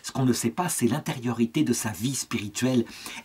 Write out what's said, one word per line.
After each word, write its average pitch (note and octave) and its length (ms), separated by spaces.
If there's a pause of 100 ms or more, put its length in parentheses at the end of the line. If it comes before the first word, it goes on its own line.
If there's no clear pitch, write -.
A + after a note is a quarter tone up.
ce - 100
qu'on C3+ 140
ne B2 80
sait A#2 160
pas, - 180
c'est - 180
l'intériorité A#2+ 800
de B2 80
sa A2+ 160
vie G#2+ 260
spirituelle. A#2 720 (400)